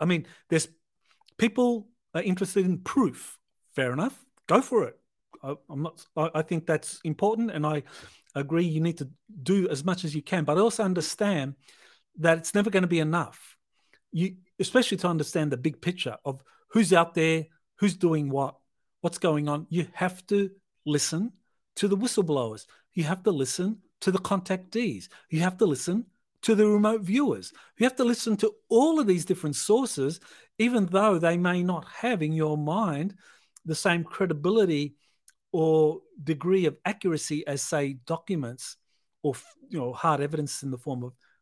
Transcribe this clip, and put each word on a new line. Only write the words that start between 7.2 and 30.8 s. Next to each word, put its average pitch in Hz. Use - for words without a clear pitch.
and 151
I 151
agree 147
you 156
need 165
to 135
do 180
as 143
much 180
as 151
you 151
can. 175
But 147
I 185
also 220
understand 175
that 165
it's -
never 208
gonna 190
be 170
enough. 156
You, 185
especially 240
to 180
understand 156
the 127
big 147
picture 175
of 135
who's 202
out 170
there, 160
who's 202
doing 160
what, 139
what's 175
going 151
on. 147
You 165
have 180
to 202
listen 156
to 202
the 196
whistleblowers. 147
You 160
have 185
to 220
listen 180
to -
the 185
contactees. 185
You 160
have 180
to 226
listen 175
to 220
the 214
remote 208
viewers. 185
You 220
have 247
to 262
listen 233
to 208
all 302
of 277
these 180
different 156
sources, 202
even 226